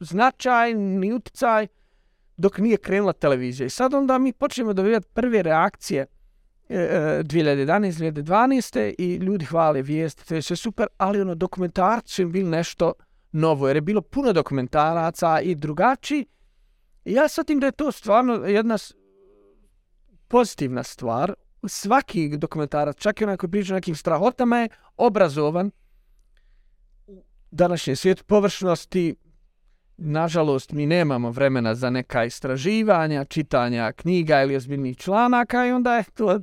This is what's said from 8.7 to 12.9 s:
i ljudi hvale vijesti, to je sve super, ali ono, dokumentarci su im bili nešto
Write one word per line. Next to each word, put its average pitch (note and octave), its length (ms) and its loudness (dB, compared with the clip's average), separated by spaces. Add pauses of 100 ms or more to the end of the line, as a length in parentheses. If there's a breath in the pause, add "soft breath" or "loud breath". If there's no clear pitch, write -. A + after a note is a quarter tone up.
i F3+ 160 -2
ljudi F#3 300 -2
hvale D3+ 380 2
vijesti, D#3 460 -6
to E3+ 60 -4
je D#3 80 -4
sve F3 140 -6
super, G#3+ 300 -4 (100)
ali G3+ 240 0
ono, F#3 140 -2
dokumentarci F#3 800 -2
su G3 80 0
im E3+ 100 -2
bili F#3 180 -2
nešto E3 420 0 (400)